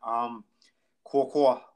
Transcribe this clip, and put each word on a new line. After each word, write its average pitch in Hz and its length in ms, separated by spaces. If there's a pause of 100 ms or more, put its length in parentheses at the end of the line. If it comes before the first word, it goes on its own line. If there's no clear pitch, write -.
Um, 117 400 (600)
cool, 135 280
cool. 131 300 (140)